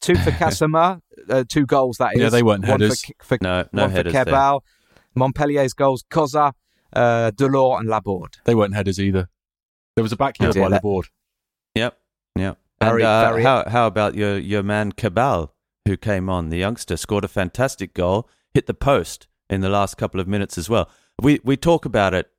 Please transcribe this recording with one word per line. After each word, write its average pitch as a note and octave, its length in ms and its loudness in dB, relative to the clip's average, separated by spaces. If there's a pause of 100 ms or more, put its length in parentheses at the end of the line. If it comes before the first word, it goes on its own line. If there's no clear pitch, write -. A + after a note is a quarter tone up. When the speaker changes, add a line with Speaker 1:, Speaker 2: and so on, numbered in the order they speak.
Speaker 1:
two F3+ 160 2
for - 140 2
Speaker 2:
<laughs> - 80 -2
Speaker 1:
Casamar, E3 640 0 (260)
uh, B2+ 180 0
two D3 200 0
goals, C3 320 0
that A#2+ 180 0
Speaker 3:
Yeah, A#2 120 4
Speaker 1:
is. A2 40 2
Speaker 3:
they A#2+ 100 4
weren't G#2 200 4
Speaker 1:
One G#2 180 2
Speaker 3:
headers. A2 240 0
Speaker 1:
for, - 320 -4
for, - 60 -12
Speaker 2:
No, F2+ 220 -2 (100)
no G2+ 80 0
Speaker 1:
one - 80 0
for F#2 60 -4
Speaker 2:
headers E2+ 180 0
there. C3 100 2
Speaker 1:
Kebal. C#3 360 2 (540)
Montpellier's C#3 600 0
goals, C3+ 360 0
Koza, D3 420 0 (420)
uh, A#2 380 2
Delors C3 480 2
and A2+ 100 -6
Laborde. G2 560 -6
Speaker 3:
They A#2 80 4
weren't G#2 200 2
headers G2 240 -2
either. F#2+ 300 0 (680)
There A#2 60 2
was A2 100 -4
a - 40 -4
back C3+ 220 -2
heel G2 100 2
Speaker 1:
Oh, D2+ 40 0
dear, F#2+ 100 2
Speaker 3:
by F#2+ 80 2
Speaker 1:
that G2 60 2
Speaker 3:
Laborde. F#2+ 320 -2 (680)
Speaker 2:
Yep, A#2 240 -4 (380)
yep. F#2+ 220 -4 (220)
Speaker 1:
Barry, A2+ 220 2
Speaker 2:
And, A2+ 80 4
uh, A2+ 200 4
Speaker 1:
Barry. A2+ 120 0
Speaker 2:
how, B2+ 260 4
how A#2 180 2
about G#2 280 0
your, G2+ 240 -2
your G2 240 -2
man G#2 300 -2
Cabal, G2+ 600 -2 (340)
who G2 100 0
came F#2+ 320 -4
on, F2 220 -4
the E2+ 80 -4
youngster, G2 400 -4
scored G2+ 260 -2
a G2 40 -6
fantastic G2 680 -4
goal, F#2 340 -2 (240)
hit - 140 0
the G#2+ 80 -6
post C3 520 -2 (220)
in G2 140 -2
the F#2+ 80 -2
last G2+ 260 0
couple F#2+ 240 -4
of F2+ 80 -6
minutes G2+ 300 -4
as D#2+ 100 -8
well. G#2 220 0 (320)
We, C#3+ 200 2
we C3+ 140 0
talk E3 300 0
about G2+ 280 0
it, F2+ 140 -2 (100)